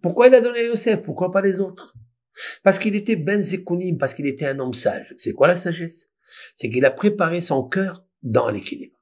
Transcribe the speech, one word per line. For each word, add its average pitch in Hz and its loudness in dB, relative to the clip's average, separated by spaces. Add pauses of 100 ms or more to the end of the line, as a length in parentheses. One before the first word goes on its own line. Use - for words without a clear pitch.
Pourquoi 254 6
il - 12
l'a 254 10
donné 240 -2
à 233 0
Yosef ? 226 0
Pourquoi 175 -4
pas 196 2
les 190 0
autres ? - -8 (680)
Parce 196 4
qu'il 208 -2
était 214 -2
ben 190 -2
zekunim, 175 -4
parce 131 -4
qu'il 143 -6
était 139 -4
un 139 -4
homme 127 -4
sage. - -2
C'est 110 -6
quoi 131 4
la 180 4
sagesse ? 170 -6 (480)
C'est 120 -6
qu'il 127 2
a - 6
préparé 180 0
son 135 -2
cœur 190 -6 (160)
dans 120 0
l'équilibre - -8